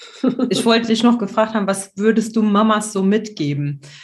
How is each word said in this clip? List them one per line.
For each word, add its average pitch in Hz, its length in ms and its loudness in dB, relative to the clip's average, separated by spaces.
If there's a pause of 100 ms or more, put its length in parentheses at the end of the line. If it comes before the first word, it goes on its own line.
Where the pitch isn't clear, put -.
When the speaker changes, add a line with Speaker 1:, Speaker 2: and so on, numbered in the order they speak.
(220)
Speaker 1:
<laughs> 262 280 -2
Speaker 2:
Ich - 160 -2
wollte 233 220 2
dich 226 140 0
noch 240 160 4
gefragt 220 360 -2
haben, 202 120 -2
was 190 300 -6
würdest 220 400 0
du 220 60 2
Mamas 214 500 2
so 190 100 -2
mitgeben? 147 800 -2 (240)